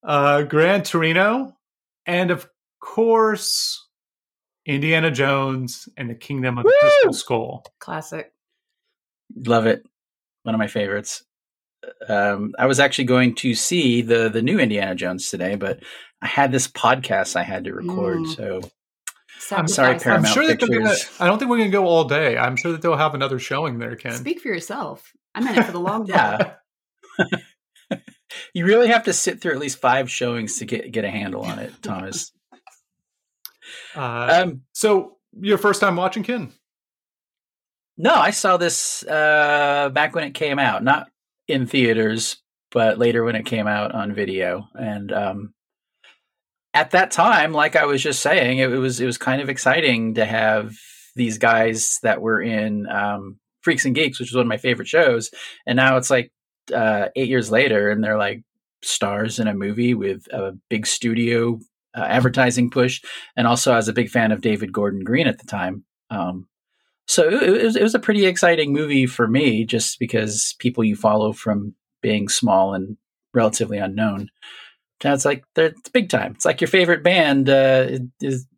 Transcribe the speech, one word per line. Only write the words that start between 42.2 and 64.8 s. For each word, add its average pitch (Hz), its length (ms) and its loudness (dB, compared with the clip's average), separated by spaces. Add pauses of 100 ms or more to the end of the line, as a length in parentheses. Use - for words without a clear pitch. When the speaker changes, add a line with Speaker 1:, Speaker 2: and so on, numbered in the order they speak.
Speaker 2:
but 110 280 2
later 120 260 2
when 113 120 -2
it 110 100 -6
came 107 200 -2
out 104 260 -2
on 104 200 -6
video. 95 600 -4
And, 104 380 -8
um, 101 420 -6 (1200)
at 151 160 2
that 185 200 4
time, 170 420 2
like 151 220 0
I 151 120 4
was 139 160 0
just 143 180 -2
saying, 131 380 2
it, 131 120 2
it 123 60 -2
was, 131 240 -2
it 131 60 0
was 120 100 -4
kind 135 240 -2
of 139 80 -6
exciting 127 640 0
to 110 120 0
have 110 500 -2 (380)
these 113 240 -2
guys 113 640 2
that 110 180 2
were 110 220 0
in, 107 460 -2
um, 101 500 -6 (240)
Freaks 147 240 0
and 127 80 0
Geeks, 139 260 -2
which 120 80 -8
is 117 80 -12
one 123 60 2
of 120 60 0
my 107 100 -2
favorite - 300 -2
shows. 131 420 2 (360)
And 123 100 0
now 131 200 4
it's 127 140 0
like, 127 200 2 (440)
uh, 107 420 0
eight 131 120 -2
years 120 220 0
later, 110 400 4
and 107 140 0
they're, 107 140 0
like, 101 240 -2 (400)
stars 104 560 -2
in 110 100 0
a 104 60 -2
movie 104 400 0
with 98 380 -4
a 98 200 -6 (160)
big 107 180 -4
studio, 117 720 0 (380)
uh, - 60 -8
advertising 123 680 2
push. 127 300 0 (360)
And 120 100 2
also, 120 260 4
I 117 40 6
was 110 120 0
a 113 60 -4
big 117 160 0
fan 113 220 2
of 107 100 -4
David 104 300 -2
Gordon 101 300 -2